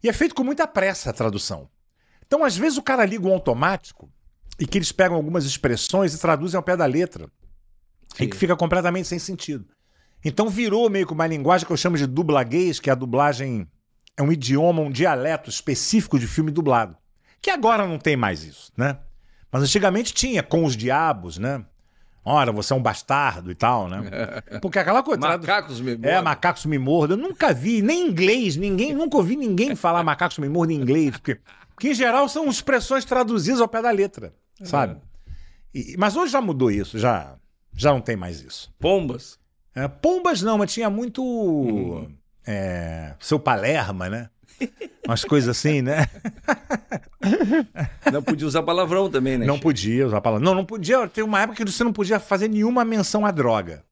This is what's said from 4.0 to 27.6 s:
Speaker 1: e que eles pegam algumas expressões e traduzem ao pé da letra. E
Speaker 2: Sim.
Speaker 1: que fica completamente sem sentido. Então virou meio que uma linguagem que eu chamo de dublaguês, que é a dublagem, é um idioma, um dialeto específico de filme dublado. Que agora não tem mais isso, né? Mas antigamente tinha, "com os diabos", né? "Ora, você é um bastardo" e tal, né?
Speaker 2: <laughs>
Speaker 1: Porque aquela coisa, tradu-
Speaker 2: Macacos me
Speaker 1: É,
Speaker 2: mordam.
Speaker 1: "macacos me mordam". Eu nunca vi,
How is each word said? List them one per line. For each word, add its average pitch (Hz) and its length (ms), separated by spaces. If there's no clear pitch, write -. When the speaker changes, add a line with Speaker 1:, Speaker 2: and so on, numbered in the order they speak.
Speaker 1:
e 151 60
que 196 120
eles 170 140
pegam 175 260
algumas 156 260
expressões 143 720
e 160 60
traduzem 165 380
ao 175 60
pé 185 140
da 170 80
letra. 160 440
E - 80
Speaker 2:
Sim. 202 60
Speaker 1:
que - 80
fica 180 180
completamente 175 520
sem 175 120
sentido. 151 480
Então 208 240
virou 220 400
meio 196 160
que 160 80
uma 165 140
linguagem 160 400
que - 40
eu 156 60
chamo 170 200
de 143 100
dublaguês, 147 720
que - 100
é 131 40
a - 20
dublagem, 127 720
é 143 80
um 147 80
idioma, 156 500
um 147 80
dialeto 147 600
específico - 680
de 120 80
filme 156 240
dublado. 127 480
Que 392 100
agora 226 340
não 165 140
tem 151 160
mais 95 280
isso, - 340
né? 135 200
Mas 131 120
antigamente 202 500
tinha, 240 280
"com 165 220
os 135 120
diabos", 117 640
né? 120 260
"Ora, 135 260
você 104 220
é - 20
um 131 60
bastardo" 113 680
e 87 40
tal, 113 320
né? 92 140
Speaker 2:
<laughs> - 600
Speaker 1:
Porque 190 180
aquela 196 240
coisa, 269 180
tradu- 160 240
Speaker 2:
Macacos 160 360
me 127 100
Speaker 1:
É, 117 60
Speaker 2:
mordam. 160 260
Speaker 1:
"macacos 160 420
me 151 140
mordam". 151 380
Eu 254 60
nunca 320 300
vi, 202 300